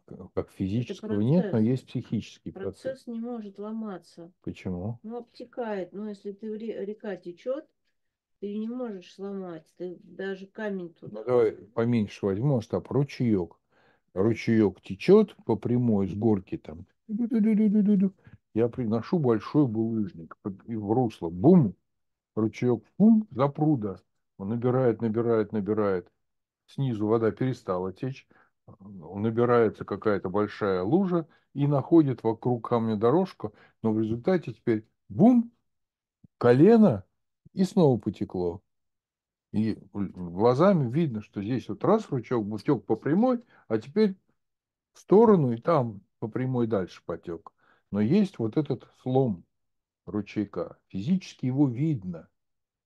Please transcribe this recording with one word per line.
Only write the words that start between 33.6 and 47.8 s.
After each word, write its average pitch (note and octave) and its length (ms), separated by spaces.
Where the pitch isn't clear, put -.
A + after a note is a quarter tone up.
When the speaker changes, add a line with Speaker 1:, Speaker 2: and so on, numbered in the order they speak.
Speaker 1:
Но A2+ 100
в G#2+ 80
результате A#2+ 540
теперь A2 320
бум, A#3 420
колено, D3 640
и F#3+ 100
снова D3+ 360
потекло. F#2 640
И G#2+ 280
глазами A2+ 1000
видно, C3+ 300
что - 200
здесь A2 280
вот G2 140
раз G#3 260
ручеек A#2 420
утек A2 340
по A2+ 100
прямой, A#3+ 480
а A2 120
теперь F#3+ 360
в - 60
сторону F#3+ 520
и A#2 60
там A#2+ 440
по A#2 80
прямой B2 400
дальше G2 380
потек. E2 460